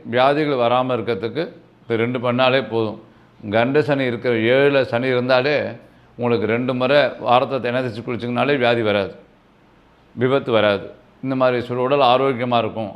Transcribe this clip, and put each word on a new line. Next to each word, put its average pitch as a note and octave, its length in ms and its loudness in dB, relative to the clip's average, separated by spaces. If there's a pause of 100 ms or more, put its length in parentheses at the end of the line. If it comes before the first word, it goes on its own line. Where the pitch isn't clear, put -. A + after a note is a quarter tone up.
(140)
வியாதிகள் C#3+ 500 2
வராம B2+ 320 2
இருக்கிறதுக்கு A2+ 480 -4 (420)
இது A2+ 180 -2
ரெண்டு B2 220 -2
பண்ணாலே B2+ 340 2 (140)
போதும். A2 260 -2 (560)
கண்ட C3+ 320 2
சனி C3+ 240 0
இருக்கிற, A#2+ 220 -2 (200)
ஏழுல C#3 280 4 (100)
சனி B2 240 -2
இருந்தாலே B2+ 400 2 (600)
உங்களுக்கு A#2 380 0
ரெண்டு B2 240 -2
முறை C3 200 2 (280)
வாரத்தை B2+ 300 2 (120)
எண்ணெய் B2+ 160 -2
தேய்ச்சி A#2 200 -8
குளிச்சிங்கனாலே B2 580 -2
வியாதி A#2+ 260 2
வராது, G2 240 0 (1080)
விபத்து C3 360 0
வராது. G2+ 280 2 (400)
இந்த C3 160 -4
மாதிரி B2+ 260 2
சொல் B2 180 -4
உடல் C3+ 260 2
ஆரோக்கியமா B2+ 520 0
இருக்கும் G#2+ 320 -6